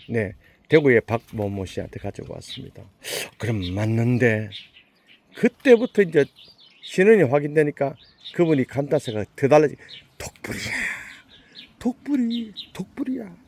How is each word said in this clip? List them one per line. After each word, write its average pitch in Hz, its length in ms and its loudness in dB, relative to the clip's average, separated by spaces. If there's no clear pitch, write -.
"네, 107 240 -4
대구의 139 320 4
박某某씨한테 101 1000 -8
가지고 - 360 -12
왔습니다." - 480 -18
그럼 107 240 -4
맞는데 113 760 0
그때부터 233 680 2
이제 160 220 2
신원이 202 400 4
확인되니까 147 720 0
그분이 160 300 2
감탄사가 135 600 -4
더 139 120 0
달라지-, 151 280 6
"독불이야, - 540 -12
독불이, 233 720 -4
독불이야." 233 640 -10